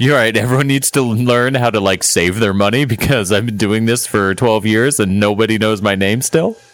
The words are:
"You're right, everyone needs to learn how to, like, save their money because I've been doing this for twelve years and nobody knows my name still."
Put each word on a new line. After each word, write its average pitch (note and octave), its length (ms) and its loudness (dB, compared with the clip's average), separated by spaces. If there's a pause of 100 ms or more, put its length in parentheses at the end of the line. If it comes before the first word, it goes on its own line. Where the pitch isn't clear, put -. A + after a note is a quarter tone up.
"You're C#3 160 2
right, A2+ 200 2
everyone B2+ 300 0
needs C3+ 260 0
to C#3 100 0
learn B2 520 0
how A#2+ 160 2
to, A2 100 0
like, F#2+ 220 0
save F#2 380 0
their G2+ 140 0
money G#2 320 0
because A2+ 440 -2
I've G#2+ 160 0
been A2 100 -6
doing G#2+ 300 0
this A#2 200 -2
for G2 280 0
twelve A2 320 0
years A2+ 320 0
and G2 220 0
nobody G#2 380 0
knows G#2+ 220 0
my G2+ 140 0
name G2 280 -2
still." F3+ 340 -2 (180)